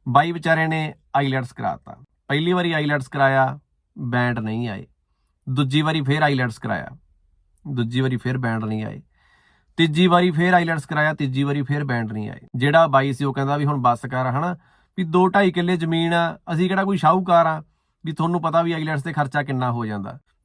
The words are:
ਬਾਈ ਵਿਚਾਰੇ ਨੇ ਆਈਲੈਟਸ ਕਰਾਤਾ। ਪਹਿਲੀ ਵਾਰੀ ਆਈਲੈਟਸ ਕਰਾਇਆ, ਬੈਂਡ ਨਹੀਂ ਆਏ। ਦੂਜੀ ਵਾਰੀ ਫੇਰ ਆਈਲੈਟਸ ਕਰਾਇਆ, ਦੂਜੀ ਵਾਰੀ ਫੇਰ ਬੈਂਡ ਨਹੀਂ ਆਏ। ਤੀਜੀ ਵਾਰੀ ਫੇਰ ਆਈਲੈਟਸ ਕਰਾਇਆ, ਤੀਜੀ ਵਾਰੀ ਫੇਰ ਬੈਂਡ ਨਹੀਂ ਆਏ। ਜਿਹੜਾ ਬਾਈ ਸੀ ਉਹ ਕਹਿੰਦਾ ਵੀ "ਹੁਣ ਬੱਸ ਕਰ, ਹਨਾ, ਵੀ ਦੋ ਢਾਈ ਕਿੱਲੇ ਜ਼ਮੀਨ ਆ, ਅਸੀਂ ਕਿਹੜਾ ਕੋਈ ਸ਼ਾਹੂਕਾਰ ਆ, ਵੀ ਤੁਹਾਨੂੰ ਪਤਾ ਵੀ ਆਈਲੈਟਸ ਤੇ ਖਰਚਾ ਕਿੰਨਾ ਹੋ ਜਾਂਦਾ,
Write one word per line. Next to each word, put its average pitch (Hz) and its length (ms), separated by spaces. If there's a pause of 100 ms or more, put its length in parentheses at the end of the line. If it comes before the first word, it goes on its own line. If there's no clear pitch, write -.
ਬਾਈ 147 240
ਵਿਚਾਰੇ 160 340
ਨੇ 156 280 (220)
ਆਈਲੈਟਸ 131 360
ਕਰਾਤਾ। - 440 (320)
ਪਹਿਲੀ 156 240
ਵਾਰੀ 175 200
ਆਈਲੈਟਸ 147 360
ਕਰਾਇਆ, 135 500 (400)
ਬੈਂਡ 123 400
ਨਹੀਂ 110 300
ਆਏ। 95 180 (600)
ਦੂਜੀ 139 340
ਵਾਰੀ 156 180
ਫੇਰ 147 220
ਆਈਲੈਟਸ 127 360
ਕਰਾਇਆ, 101 300 (800)
ਦੂਜੀ 123 320
ਵਾਰੀ 131 160
ਫੇਰ 127 220
ਬੈਂਡ 113 260
ਨਹੀਂ 107 200
ਆਏ। 101 180 (720)
ਤੀਜੀ 165 300
ਵਾਰੀ 180 240
ਫੇਰ 175 240
ਆਈਲੈਟਸ 165 320
ਕਰਾਇਆ, 151 280
ਤੀਜੀ 135 280
ਵਾਰੀ 143 200
ਫੇਰ 143 220
ਬੈਂਡ 117 280
ਨਹੀਂ 104 180
ਆਏ। - 100 (160)
ਜਿਹੜਾ 147 300
ਬਾਈ 139 260
ਸੀ 135 120
ਉਹ 135 100
ਕਹਿੰਦਾ 139 220
ਵੀ 147 80
"ਹੁਣ 143 120
ਬੱਸ 120 300
ਕਰ, 131 240
ਹਨਾ, 165 260 (420)
ਵੀ 185 60
ਦੋ 180 240
ਢਾਈ 196 220
ਕਿੱਲੇ 180 260
ਜ਼ਮੀਨ 165 380
ਆ, 170 240 (140)
ਅਸੀਂ 175 160
ਕਿਹੜਾ 190 160
ਕੋਈ 196 120
ਸ਼ਾਹੂਕਾਰ 175 500
ਆ, 156 160 (420)
ਵੀ 160 80
ਤੁਹਾਨੂੰ 165 300
ਪਤਾ 165 200
ਵੀ 170 100
ਆਈਲੈਟਸ 156 300
ਤੇ 165 100
ਖਰਚਾ 147 300
ਕਿੰਨਾ 127 300
ਹੋ 117 140
ਜਾਂਦਾ, 104 320 (260)